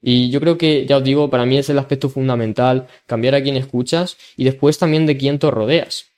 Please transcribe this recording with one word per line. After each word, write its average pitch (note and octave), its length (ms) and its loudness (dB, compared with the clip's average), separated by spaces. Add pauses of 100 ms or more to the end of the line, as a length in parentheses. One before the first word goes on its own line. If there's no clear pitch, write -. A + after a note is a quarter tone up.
Y B2 280 2
yo C#3 100 -2
creo E3 180 2
que, D3+ 280 0
ya C#3 120 4
os C3 60 -2
digo, C#3 260 0
para B2 160 0
mí C3 120 2
es C#3 120 -2
el C#3+ 80 2
aspecto C3+ 300 -4
fundamental, B2+ 760 -2 (200)
cambiar B2 280 0
a C3+ 80 2
quién C#3 140 -2
escuchas C3+ 600 -4 (200)
y C3 80 -2
después C#3 340 2
también D#3+ 280 2
de D3 100 2
quién C#3 220 -2
te D3+ 120 2
rodeas. B2 560 -2 (120)